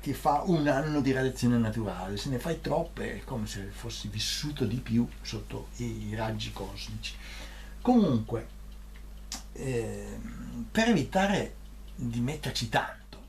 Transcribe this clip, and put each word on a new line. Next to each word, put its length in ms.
ti 100
fa 320
un 220
anno 340
di 120
radiazione 440
naturale. 600
Se 120
ne 100
fai 220
troppe 600
è 40
come 220
se 240
fossi 380
vissuto 560
di 140
più 300
sotto 540
i, 320
i 80
raggi 360
cosmici. 640
Comunque, 680
ehm, 1200
per 180
evitare 680
di 260
metterci 480
tanto 600